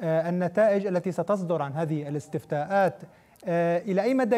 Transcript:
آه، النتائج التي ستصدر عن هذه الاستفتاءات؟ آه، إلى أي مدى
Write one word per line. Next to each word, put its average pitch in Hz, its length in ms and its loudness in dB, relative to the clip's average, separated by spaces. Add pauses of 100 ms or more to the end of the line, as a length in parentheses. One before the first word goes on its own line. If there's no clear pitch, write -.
آه، 160 280 0
النتائج 196 580 2
التي 180 260 -2
ستصدر 170 500 -2
عن 139 100 -6
هذه 151 360 -4
الاستفتاءات؟ 156 920 -2 (440)
آه، 170 320 2
إلى 190 240 0
أي 247 120 2
مدى 247 240 2